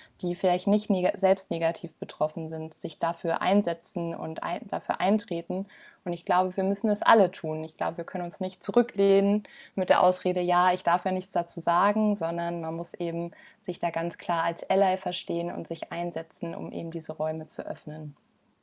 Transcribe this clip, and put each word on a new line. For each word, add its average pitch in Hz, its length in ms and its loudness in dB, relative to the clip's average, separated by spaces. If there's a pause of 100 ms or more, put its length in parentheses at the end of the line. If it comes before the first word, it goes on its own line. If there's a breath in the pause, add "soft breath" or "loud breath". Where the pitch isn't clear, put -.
(220 loud breath)
die 175 140 -2
vielleicht 180 320 0
nicht 208 220 2
neg-, 180 280 0
selbst 190 340 2
negativ 165 440 -2
betroffen - 520 -4
sind, 160 280 -10
sich - 240 -12
dafür 165 420 -2
einsetzen 175 760 0
und 160 280 -8
ein-, 170 240 -6
dafür - 340 -4
eintreten. 185 640 0 (380 loud breath)
Und 175 100 -4
ich 170 100 -8
glaube, 185 320 2
wir 190 80 0
müssen 196 240 0
es 208 140 0
alle 208 300 8
tun. 156 320 -6
Ich 160 140 -14
glaube, 165 200 -4
wir 170 60 -6
können 180 200 -6
uns 175 160 -10
nicht 190 240 -8
zurücklehnen 202 800 4 (300 loud breath)
mit 185 160 0
der - 140 6
Ausrede, 180 360 2
ja, 175 320 4
ich 180 120 -4
darf 175 200 2
ja 185 80 -2
nichts 185 200 -4
dazu 170 300 -4
sagen, 208 540 2
sondern 170 460 -4
man 160 140 -6
muss 165 180 -10
eben 170 380 -4 (320 loud breath)
sich 175 160 -8
da 170 100 -2
ganz 170 300 -4
klar 170 240 -2
als 170 260 -4
Ally 190 280 4
verstehen 170 540 -4
und 170 160 -8
sich - 240 -10
einsetzen, 170 640 -6
um - 180 -8
eben 165 200 -8
diese 160 220 -8
Räume 156 340 -4
zu - 180 -10
öffnen. 151 500 -12 (480)